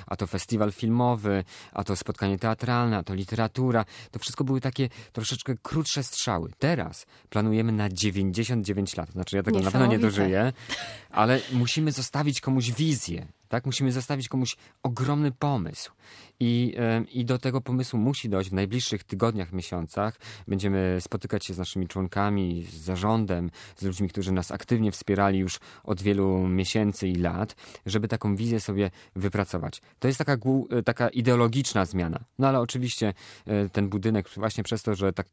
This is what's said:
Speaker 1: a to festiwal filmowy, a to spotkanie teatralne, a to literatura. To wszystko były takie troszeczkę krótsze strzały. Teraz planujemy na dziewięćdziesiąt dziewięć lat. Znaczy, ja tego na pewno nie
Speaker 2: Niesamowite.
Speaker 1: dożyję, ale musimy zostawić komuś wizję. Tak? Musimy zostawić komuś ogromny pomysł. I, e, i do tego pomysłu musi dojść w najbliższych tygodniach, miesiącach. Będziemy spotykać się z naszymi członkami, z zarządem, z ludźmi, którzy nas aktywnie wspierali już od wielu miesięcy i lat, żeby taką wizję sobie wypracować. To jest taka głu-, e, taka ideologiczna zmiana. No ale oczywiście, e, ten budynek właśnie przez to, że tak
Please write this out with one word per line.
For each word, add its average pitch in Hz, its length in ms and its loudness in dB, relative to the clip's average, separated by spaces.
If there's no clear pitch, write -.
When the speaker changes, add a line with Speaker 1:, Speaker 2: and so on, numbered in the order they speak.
Speaker 1:
a 95 80 -6
to 92 120 -2
festiwal 104 440 0
filmowy, 110 720 2
a 101 100 -6
to 98 120 -2
spotkanie 98 440 -2
teatralne, 117 580 0
a 87 60 -4
to 98 100 -8
literatura. 113 720 0
To 117 80 -8
wszystko - 240 -4
były 131 180 0
takie 131 280 -2
troszeczkę 120 500 -4
krótsze 147 420 -2
strzały. 87 560 -2
Teraz 135 460 0
planujemy 110 420 2
na 104 180 2
dziewięćdziesiąt 98 760 0
dziewięć 98 320 -2
lat. 85 140 -4
Znaczy, 90 240 -4
ja 98 80 2
tego 107 160 2
na 95 120 2
pewno 127 160 6
nie 113 100 6
Speaker 2:
Niesamowite. 104 240 4
Speaker 1:
dożyję, 98 320 4
ale 120 300 4
musimy 127 380 2
zostawić 143 500 -2
komuś 127 300 2
wizję. 120 560 0
Tak? 120 180 -2
Musimy 131 260 2
zostawić 131 360 -2
komuś 131 300 -2
ogromny 135 480 2
pomysł. 127 600 -2
I, 120 380 2
e, 113 260 2
i 123 120 -2
do 127 120 0
tego 131 240 -2
pomysłu 123 380 -2
musi 127 300 0
dojść 95 200 0
w 95 40 -4
najbliższych 101 500 -2
tygodniach, 101 480 0
miesiącach. 92 680 -4
Będziemy 95 520 2
spotykać - 460 -4
się 95 80 -8
z 85 40 -10
naszymi 92 300 -4
członkami, 95 760 0
z 87 100 -14
zarządem, 90 800 -2
z - 60 -20
ludźmi, 95 280 -2
którzy 95 220 -4
nas 92 200 0
aktywnie 110 400 0
wspierali 98 480 2
już 92 200 -2
od 95 180 -4
wielu 95 460 2
miesięcy 98 600 0
i 90 80 0
lat, 87 400 -2
żeby 107 220 0
taką 107 280 -2
wizję 113 240 0
sobie 101 320 0
wypracować. 92 640 -2
To 123 80 2
jest 135 100 2
taka 143 200 0
głu-, 123 400 0
e, 113 60 2
taka 120 260 2
ideologiczna 120 760 4
zmiana. 85 340 -2
No 135 80 4
ale 135 120 4
oczywiście, 117 540 0
e, 101 240 2
ten 101 200 2
budynek 104 400 0
właśnie 110 340 -4
przez 110 200 -4
to, 107 120 0
że 95 180 2
tak - 200 -4